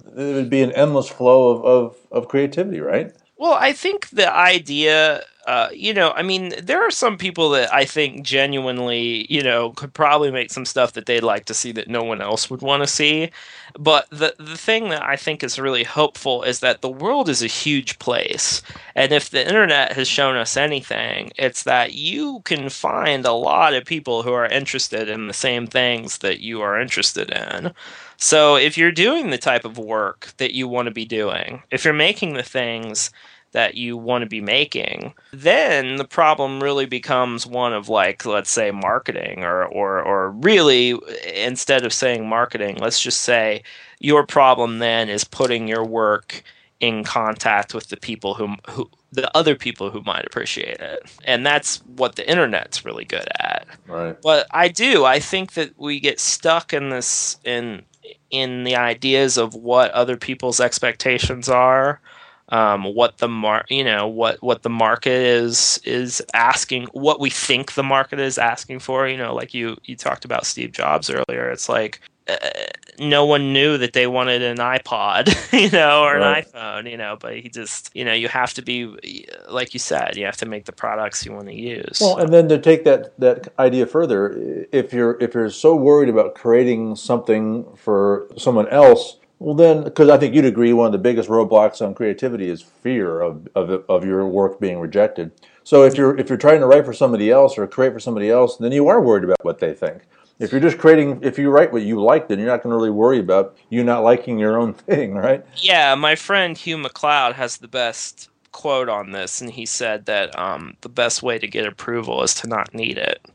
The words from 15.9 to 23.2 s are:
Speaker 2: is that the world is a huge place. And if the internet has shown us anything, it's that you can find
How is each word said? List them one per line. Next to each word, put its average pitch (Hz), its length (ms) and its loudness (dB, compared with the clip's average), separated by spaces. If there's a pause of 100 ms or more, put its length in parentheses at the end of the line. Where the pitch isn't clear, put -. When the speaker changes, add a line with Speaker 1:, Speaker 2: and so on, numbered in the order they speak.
Speaker 2:
is 127 200 -4
that 123 200 0
the 131 80 -4
world 185 400 -2
is 120 140 -2
a 117 40 -2
huge - 520 -4
place. - 640 -4 (320)
And 135 160 2
if 147 180 0
the 135 180 -2
internet 170 460 2
has 127 140 -4
shown 135 280 0
us 117 220 -4
anything, 127 800 -6
it's - 260 -4
that 127 300 0
you 226 500 -8
can 139 260 -6
find - 540 -4